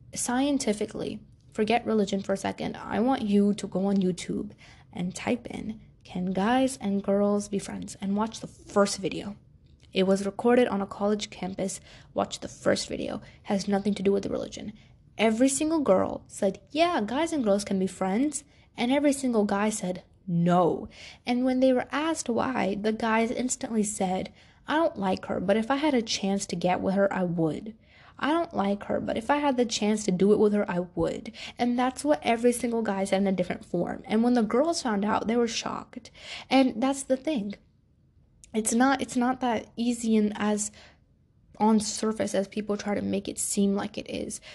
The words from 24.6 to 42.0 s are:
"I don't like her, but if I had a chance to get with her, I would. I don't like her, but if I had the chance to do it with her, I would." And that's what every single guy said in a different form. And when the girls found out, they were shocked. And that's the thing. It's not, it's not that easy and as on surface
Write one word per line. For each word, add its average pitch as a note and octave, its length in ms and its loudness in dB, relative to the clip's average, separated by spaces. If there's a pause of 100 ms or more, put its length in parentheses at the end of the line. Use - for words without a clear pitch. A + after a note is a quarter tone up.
"I C#4 80 0
don't D#4+ 220 2
like G3 280 -2
her, - 140 -2
but G3+ 180 2
if A3 120 -2
I C#4 60 2
had D4 180 2
a A#3+ 80 2
chance G3 460 -2
to - 80 -4
get F3+ 240 0
with F#3+ 160 0
her, G3 160 4
I F#3 120 -2
would. F3 520 -2 (480)
I C4 60 0
don't E4 260 -2
like G3+ 280 0
her, - 180 -2
but - 160 -2
if A3+ 140 -2
I C#4+ 60 4
had C#4+ 200 0
the B3 80 4
chance G#3+ 400 0
to F#3 60 0
do F#3 200 4
it G#3 80 4
with G#3+ 140 4
her, G#3 180 0
I F3+ 100 0 (140)
would." E3 380 -4 (260)
And A#3+ 180 0
that's B3+ 280 -2
what D4 180 2
every A#3 300 2
single A#3 280 -2
guy G3 220 -2
said G3 180 2
in G3+ 60 4
a F#3+ 60 2
different - 320 -4
form. - 400 -4
And A3 180 2
when B3 120 4
the A#3 80 4
girls D4 380 2
found G#3 220 0
out, G#3 240 0
they A3+ 80 0
were A#3+ 120 2
shocked. - 640 -8 (400)
And C4 320 4
that's C4+ 220 0
the C4 140 0
thing. G#3 380 -2 (1000)
It's A3 200 0
not, C4+ 280 4
it's A#3+ 140 -6
not B3+ 260 0
that A#3 340 -2
easy A#3 400 0
and G#3 200 4
as G#3 360 -2 (840)
on G#3+ 220 6
surface G#3+ 540 -2